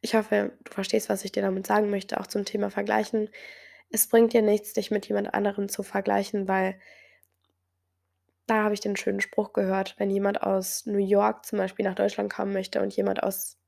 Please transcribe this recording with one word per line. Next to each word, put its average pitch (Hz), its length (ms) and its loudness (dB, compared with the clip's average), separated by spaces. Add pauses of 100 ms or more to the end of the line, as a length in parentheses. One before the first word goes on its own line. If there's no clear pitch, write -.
ich 226 140 -2
hoffe, 208 360 0 (120)
du - 80 -18
verstehst, 202 380 -2
was 202 160 -2
ich 190 60 -10
dir 202 100 0
damit 190 240 -2
sagen 208 240 2
möchte, 196 300 -2
auch 196 80 -8
zum 208 180 -4
Thema 202 240 -2
Vergleichen. 214 600 0 (600)
Es - 180 -2
bringt 233 260 6
dir 226 80 6
nichts, 208 320 0
dich 208 180 -2
mit 208 160 -2
jemand 202 260 -2
anderem 202 360 0
zu 202 140 -6
vergleichen, 202 640 0
weil 190 300 0 (1700)
da 220 160 4
habe 214 100 2
ich 202 60 -6
den 202 160 -2
schönen 196 240 -2
Spruch - 320 -2
gehört, 190 460 0
wenn 202 120 0
jemand 202 320 0
aus 190 440 -2
New 208 120 0
York 202 460 4
zum 208 140 -4
Beispiel 190 260 -2
nach 190 100 0
Deutschland 202 380 0
kommen 196 220 -4
möchte 190 260 -2
und 196 160 -2
jemand 196 260 0
aus - 460 -4